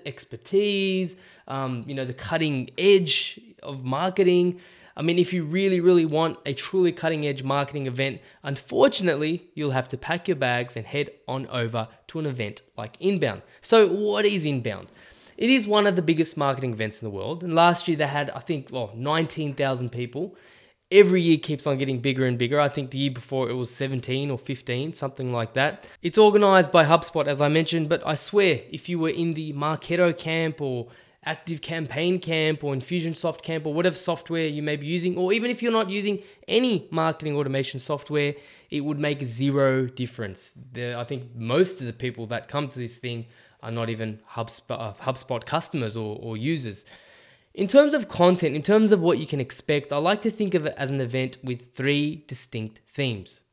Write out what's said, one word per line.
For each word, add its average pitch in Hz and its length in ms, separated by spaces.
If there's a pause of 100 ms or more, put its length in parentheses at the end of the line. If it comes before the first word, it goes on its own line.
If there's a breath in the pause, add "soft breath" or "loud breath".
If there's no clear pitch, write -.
expertise, 190 1080 (320 loud breath)
um, 131 400
you 143 60
know, 135 100
the 123 100
cutting 147 640
edge 190 640 (240)
of 135 220
marketing. 180 760 (380 loud breath)
I - 60
mean, 170 160
if 180 120
you 180 140
really, 185 340
really 175 260
want 156 400
a 143 80
truly 180 380
cutting 160 340
edge 135 180
marketing 139 440
event, 131 320 (240 soft breath)
unfortunately, 160 1120
you'll 151 180
have 127 180
to 131 80
pack 175 300
your 180 80
bags 123 400
and 113 100
head 143 260 (180)
on 131 180
over 117 400 (220 soft breath)
to 165 100
an 156 60
event 123 360 (140)
like 110 240
Inbound. 156 420 (200 soft breath)
So 220 260
what 208 380
is 202 180
Inbound? 117 440 (500 loud breath)
It 226 120
is 254 160
one 208 220
of 196 80
the 180 60
biggest 160 340
marketing 131 380
events 107 280
in 117 40
the 101 100
world. 123 260
And 170 140
last 170 320
year 165 80
they 147 120
had, 143 240
I - 80
think, 143 300
well, 120 260
nineteen 147 580
thousand 131 380
people. 123 440 (540 soft breath)
Every 185 320
year 165 160
keeps 147 300
on 139 100
getting 135 220
bigger 131 260
and 123 120
bigger. 123 220
I 147 80
think 139 240
the 131 60
year 139 140
before 127 380
it 120 40
was 123 200
seventeen 135 560
or 127 80
fifteen, 131 540
something 135 400
like 117 220
that. 139 360 (120 loud breath)
It's 170 160
organized 202 540
by 165 120
HubSpot, 156 440
as 143 140
I 147 60
mentioned, 160 400
but 160 180
I 156 100
swear, 180 540
if 156 200
you 175 100
were 160 100
in 165 240
the 156 200
Marketo 156 640
camp 160 420
or 131 300 (340 soft breath)
Active 160 380
Campaign 165 580
camp 156 440
or 143 100
Infusionsoft 160 720
camp 160 240
or 147 60
whatever 175 220
software 165 520
you 147 160
may 151 120
be 143 120
using, 175 300
or 185 140
even 226 200
if 240 100
you're 233 100
not 220 180
using 202 300 (280 loud breath)
any 226 440
marketing 156 460
automation 135 420
software, 147 540 (360 loud breath)
it 143 120
would 147 180
make 147 240
zero 131 600
difference. 117 720 (160)
The, 120 240
I 120 80
think 123 300
most 139 440
of 123 80
the 113 60
people 120 340
that 117 220
come 147 180
to 127 120
this 120 180
thing 117 300 (340 soft breath)
are 117 100
not 117 180
even 110 300 (140)
HubSpot, - 460
uh, 107 140
HubSpot 127 520
customers 135 500
or, 107 240
or 113 160
users. 120 520 (640 soft breath)
In 202 140
terms 285 260
of 247 140
content, 175 480
in 151 80
terms 214 280
of 196 100
what 165 180
you 151 80
can 139 140
expect, 143 520
I 143 40
like 185 240
to 220 100
think 208 240
of 151 100
it - 120
as 135 120
an 135 120
event 131 420
with 127 320
three 147 520
distinct 110 600
themes. 120 540 (120)